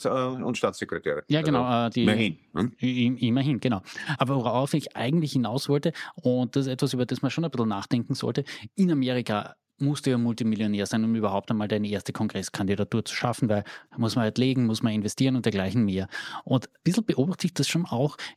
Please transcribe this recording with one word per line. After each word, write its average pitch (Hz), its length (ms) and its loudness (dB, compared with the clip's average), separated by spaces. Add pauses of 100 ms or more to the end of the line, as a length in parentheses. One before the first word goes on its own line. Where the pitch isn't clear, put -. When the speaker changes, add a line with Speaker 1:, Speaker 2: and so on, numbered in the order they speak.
Speaker 1:
äh, 127 380 -2
und 117 120 -2
Staatssekretäre? 80 720 -2
Speaker 2:
Ja, 151 100 4
Speaker 1:
Also 156 120 0
Speaker 2:
genau, 123 360 2
äh, - 20 -2
die 120 140 0
Speaker 1:
immerhin, 107 340 2 (160)
ne? 117 260 0
Speaker 2:
i-, 123 280 2
i-, 127 200 0
immerhin, 135 320 2
genau. 107 220 0 (380)
Aber 135 160 0
worauf 123 400 0
ich - 200 -4
eigentlich 156 360 0
hinaus 120 360 0
wollte, 147 260 2 (220)
und 123 400 0
das 135 120 2
ist 131 60 -4
etwas, 131 200 0
über 123 140 0
das 127 160 -4
man 131 80 0
schon 165 120 -2
ein - 60 -2
bisschen 117 200 0
nachdenken 117 440 -2
sollte, 120 300 -2 (320)
in 185 160 4
Amerika 127 640 0 (240)
musst 143 260 0
du 135 60 4
ja 123 60 4
Multimillionär 110 680 0
sein, 110 180 0
um 113 120 2
überhaupt 98 340 0
einmal 104 180 0
deine 104 220 0
erste 101 240 -4
Kongresskandidatur 101 920 -2
zu - 120 -8
schaffen, 120 340 0
weil 104 140 2 (260)
da - 80 -12
muss 113 180 0
man 120 80 4
halt 107 140 0
legen, 127 300 2
muss 110 160 0
man 113 100 2
investieren 107 420 0
und 120 100 -2
dergleichen 101 380 2
mehr. 95 240 0 (360)
Und - 240 0
ein - 160 -20
bisschen 190 220 2
beobachte 170 420 0
ich - 80 -6
das 139 120 2
schon 170 180 0
auch 135 320 -2 (200)